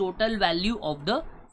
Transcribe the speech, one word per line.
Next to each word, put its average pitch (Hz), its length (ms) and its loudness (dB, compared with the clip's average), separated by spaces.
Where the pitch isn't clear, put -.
total 214 420 0
value 180 340 2
of 143 180 -6
the 262 100 2